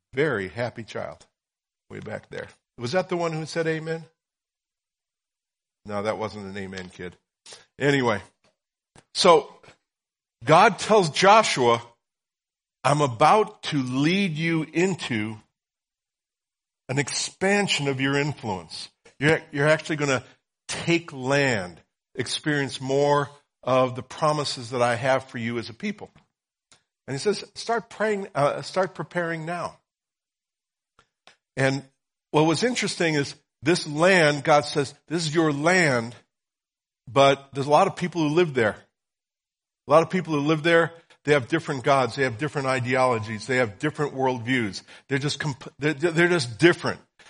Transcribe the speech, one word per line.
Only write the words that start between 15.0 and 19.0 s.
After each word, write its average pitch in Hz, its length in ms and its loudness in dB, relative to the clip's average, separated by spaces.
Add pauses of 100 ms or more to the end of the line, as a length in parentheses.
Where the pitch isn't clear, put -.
an 135 120 -2
expansion 190 920 -2
of 131 100 -2
your 135 160 0
influence. 113 760 -6 (300)